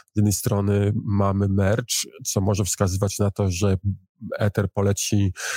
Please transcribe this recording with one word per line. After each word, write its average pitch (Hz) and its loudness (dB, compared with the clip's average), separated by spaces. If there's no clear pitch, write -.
z - -20
jednej 104 4
strony 101 0
mamy 101 2
merge, 101 0
co - 0
może 95 0
wskazywać 98 0
na 101 2
to, 98 0
że 95 0
Ether 104 0
poleci 98 0